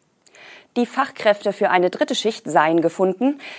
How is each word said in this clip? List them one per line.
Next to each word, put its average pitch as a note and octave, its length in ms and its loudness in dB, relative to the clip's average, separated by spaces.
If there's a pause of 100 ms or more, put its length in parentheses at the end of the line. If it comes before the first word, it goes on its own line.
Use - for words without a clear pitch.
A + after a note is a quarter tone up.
(760)
Die A#3+ 100 0
Fachkräfte G#3+ 680 -2
für G3 180 0
eine F3+ 180 4
dritte C#4+ 260 -2
Schicht - 360 -4
seien D#3+ 320 4
gefunden. F#3+ 580 0 (180)